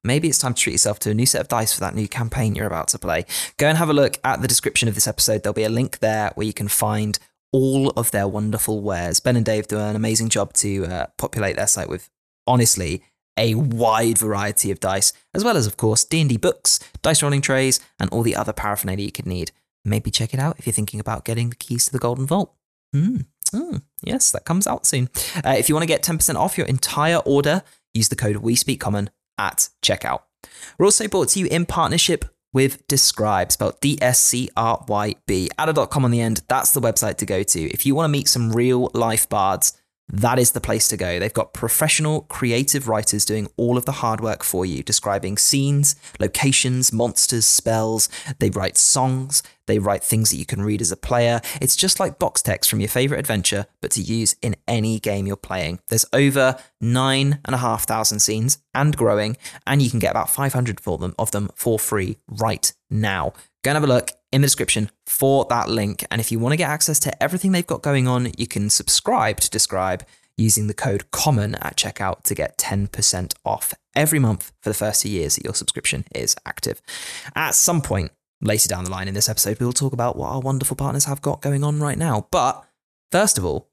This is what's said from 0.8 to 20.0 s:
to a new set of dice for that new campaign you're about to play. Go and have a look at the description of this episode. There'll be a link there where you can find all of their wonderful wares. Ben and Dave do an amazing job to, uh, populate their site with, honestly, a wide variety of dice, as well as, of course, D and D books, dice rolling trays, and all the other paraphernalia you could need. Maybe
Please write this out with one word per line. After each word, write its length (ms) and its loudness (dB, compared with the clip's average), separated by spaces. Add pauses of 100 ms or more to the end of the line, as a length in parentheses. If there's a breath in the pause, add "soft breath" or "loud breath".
to 120 0
a 20 2
new 120 2
set 160 2
of 80 -6
dice 240 0
for 80 -4
that 140 -4
new 120 -2
campaign 480 -2
you're 120 -4
about 220 -4
to 100 -2
play. 260 -2 (320 loud breath)
Go 100 4
and 100 4
have 120 2
a 40 4
look 300 4
at 180 0
the 60 0
description 400 2
of 80 0
this 120 2
episode. 360 0
There'll 100 -2
be 100 0
a 60 0
link 300 -2
there 360 0
where 120 -2
you 60 -4
can 160 -4
find 500 0 (320 soft breath)
all 400 4
of 200 0
their 140 0
wonderful 560 -2
wares. 380 -2
Ben 160 2
and 100 2
Dave 220 0
do 100 -4
an 200 -2
amazing 320 0
job 240 0
to, 320 -2
uh, 200 -4 (120)
populate 400 -2
their 100 0
site 220 -2
with, 200 -8 (360)
honestly, 580 2 (320 soft breath)
a 200 2
wide 600 2
variety 540 0
of 80 -4
dice, 320 0 (220 soft breath)
as 100 0
well 140 2
as, 100 2
of 80 -4
course, 300 2
D 160 0
and 80 2
D 80 2
books, 420 0 (220 loud breath)
dice 200 2
rolling 200 2
trays, 400 2 (180 loud breath)
and 100 0
all 140 0
the 120 2
other 180 -2
paraphernalia 520 -4
you 60 -8
could 160 -8
need. 240 -4 (320)
Maybe 260 0